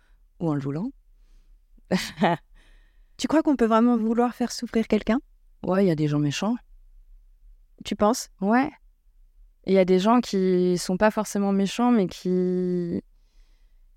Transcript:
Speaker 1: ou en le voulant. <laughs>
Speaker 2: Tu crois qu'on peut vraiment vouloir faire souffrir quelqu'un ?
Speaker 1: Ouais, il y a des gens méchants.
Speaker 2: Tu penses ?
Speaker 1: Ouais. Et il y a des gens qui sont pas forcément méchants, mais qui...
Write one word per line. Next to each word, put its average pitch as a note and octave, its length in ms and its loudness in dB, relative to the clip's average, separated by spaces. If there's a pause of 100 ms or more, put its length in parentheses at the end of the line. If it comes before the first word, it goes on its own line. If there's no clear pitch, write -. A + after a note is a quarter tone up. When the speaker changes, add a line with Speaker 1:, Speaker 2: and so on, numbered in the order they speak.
(400)
Speaker 1:
ou E3 100 -2
en D3 40 -2
le C#3+ 60 -4
voulant. D3 300 -6 (1000)
<laughs> F#3 60 4 (1200)
Speaker 2:
Tu - 120 -4
crois D#4 140 2
qu'on D4 140 2
peut A#3 100 2
vraiment A#3 300 4
vouloir A3+ 380 -2
faire A#3+ 180 -6
souffrir A3+ 360 -4
quelqu'un ? G#3+ 320 0 (440)
Speaker 1:
Ouais, F#3 200 2
il F#3+ 40 4
y E3+ 40 2
a - 40 0
des D3+ 120 0
gens D3 120 0
méchants. D3 360 -2 (1300)
Speaker 2:
Tu - 120 -8
penses ? G#3+ 320 0 (120)
Speaker 1:
Ouais. B3 300 2 (960)
Et F#3+ 80 -2
il - 20 6
y F#3+ 40 6
a F#3+ 60 6
des F#3 140 4
gens A3+ 220 4
qui F3+ 580 0
sont F#3 180 -4
pas G#3+ 140 2
forcément G3+ 420 -2
méchants, G3 380 0
mais G#3+ 160 2
qui... F3+ 960 -4 (960)